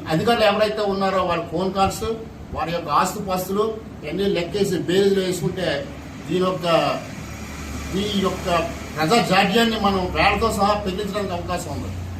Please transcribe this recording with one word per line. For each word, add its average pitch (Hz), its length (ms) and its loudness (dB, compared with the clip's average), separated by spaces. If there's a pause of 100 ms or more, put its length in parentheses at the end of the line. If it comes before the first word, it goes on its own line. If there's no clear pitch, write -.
అధికారులు 220 340 4
ఎవరైతే 208 380 2
ఉన్నారో 190 420 0
వాళ్ళ 165 280 0
ఫోన్ 190 220 -2
కాల్స్, 196 300 0 (500)
వారి 156 180 -4
యొక్క 170 180 -4
ఆస్తిపాస్తులు 185 880 0 (260)
ఇవన్నీ 175 200 -2
లెక్కేసి 180 540 0
బేరీజులు 196 440 4
వేసుకుంటే 165 680 -2 (420)
దీని 185 160 2
యొక్క, 180 200 0 (1300)
ఈ 202 280 0
యొక్క 185 360 0 (360)
ప్రజా 160 220 4 (120)
జాడ్యాన్ని 208 500 4
మనం 196 360 2
వేళ్లతో 202 360 2
సహా 196 220 2
పెకిలించడానికి 190 600 -4
అవకాశం 170 380 -4
ఉంది. 135 200 -6 (280)